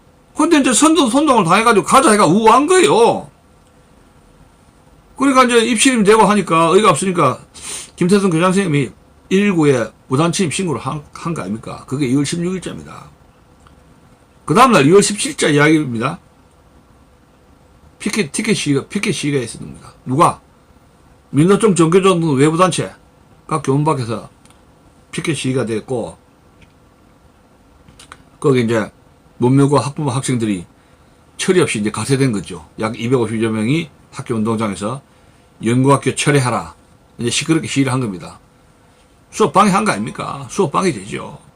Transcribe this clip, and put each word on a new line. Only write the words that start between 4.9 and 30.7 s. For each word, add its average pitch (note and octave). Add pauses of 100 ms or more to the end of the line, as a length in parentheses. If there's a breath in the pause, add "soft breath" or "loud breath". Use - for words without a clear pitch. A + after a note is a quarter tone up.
그러니까 C4
이제 A#3+
입시림 A#3+
되고 A3
하니까 F3
어이가 G3
없으니까 E3 (580 loud breath)
김태성 F#3+
교장 D#3+
선생님이 D3+ (380)
일일구에 D#3+ (180)
무단 D#3+
침입 E3+
신고를 D#3+
한, C#3+
한 E3+
거 -
아닙니까? G#2
그게 C#3
이월 C#3
십육일자입니다. E3+ (1400)
그 D3+
다음날 G#3+
이월 F#3+
십칠일자 -
이야기입니다. D3 (1900)
피켓, G3
티켓 A3
시위가, C#3
피켓 G3+
시위가 C#3+
있었습니다. - (100)
누가? C3 (920)
민노총 G3
전교조 F3
등 D#3+
외부 D3+
단체가 -
교문 C#3
밖에서 A#2+ (840)
피켓 E3
시위가 C3
됐고, G#2+ (2250)
거기 C3+
이제 A2 (460)
문명고 C#3
학부모 C#3+
학생들이 A2+ (720 soft breath)